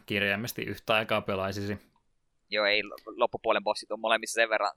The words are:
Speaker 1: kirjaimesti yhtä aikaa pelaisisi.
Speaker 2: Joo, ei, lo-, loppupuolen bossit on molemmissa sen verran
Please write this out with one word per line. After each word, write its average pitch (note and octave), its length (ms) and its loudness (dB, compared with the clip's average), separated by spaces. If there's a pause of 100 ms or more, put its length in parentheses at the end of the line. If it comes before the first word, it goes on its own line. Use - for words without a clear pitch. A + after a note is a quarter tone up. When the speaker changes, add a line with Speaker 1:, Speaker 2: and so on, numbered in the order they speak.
Speaker 1:
kirjaimesti G2+ 560 -2
yhtä G#2+ 320 -4
aikaa A2 280 2
pelaisisi. G2+ 560 -2 (720)
Speaker 2:
Joo, G#2 160 2
ei, G2+ 180 4
lo-, G#2 120 -14 (220)
loppupuolen G#2+ 460 2
bossit G#2 280 -4
on G#2+ 80 -4
molemmissa A2 420 0
sen A2+ 80 4
verran G2+ 280 2